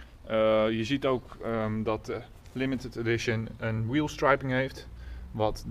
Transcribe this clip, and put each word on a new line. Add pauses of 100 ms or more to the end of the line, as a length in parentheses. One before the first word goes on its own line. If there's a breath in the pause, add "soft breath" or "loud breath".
(240 loud breath)
Eh, (340)
je
ziet
ook,
ehm,
dat
de (300)
Limited
Edition (100)
een
wheel
striping
heeft, (440 loud breath)
wat